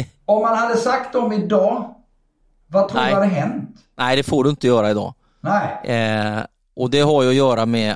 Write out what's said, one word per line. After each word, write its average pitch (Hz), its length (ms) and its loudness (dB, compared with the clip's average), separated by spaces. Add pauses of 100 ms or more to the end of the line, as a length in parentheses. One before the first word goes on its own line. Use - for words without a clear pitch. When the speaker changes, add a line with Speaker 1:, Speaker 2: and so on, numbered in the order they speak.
(360)
Speaker 1:
om 214 60 2
man 226 160 0
hade 233 200 0
sagt 247 360 -2
dem 214 200 -2
idag, 208 640 0 (720)
vad 190 220 0
tror - 100 -4
du 127 60 2
Speaker 2:
Nej. 131 80 0
Speaker 1:
hade 196 120 2
hänt? - 540 -4 (180)
Speaker 2:
Nej, 127 200 0
det 139 60 0
får 139 200 0
du 139 60 2
inte 139 180 -2
göra 110 240 4
idag. 104 220 -4 (280)
Speaker 1:
Nej. 196 380 -4 (580)
Speaker 2:
Eh, - 20 -6 (360)
och 127 140 -2
det 139 120 2
har 147 220 4
ju 127 60 4
att 127 60 4
göra 123 300 2
med 113 300 0